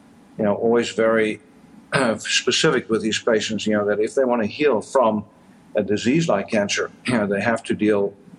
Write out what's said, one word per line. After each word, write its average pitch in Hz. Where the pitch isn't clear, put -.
you 107
know, 101
always 117
very, 110
uh, 117
specific -
with 110
these 107
patients, 107
you 107
know, 104
that 104
if 110
they 135
want 120
to 104
heal 131
from 110
a 107
disease 113
like 101
cancer, 101
you 127
know, 104
they 101
have 113
to 113
deal 101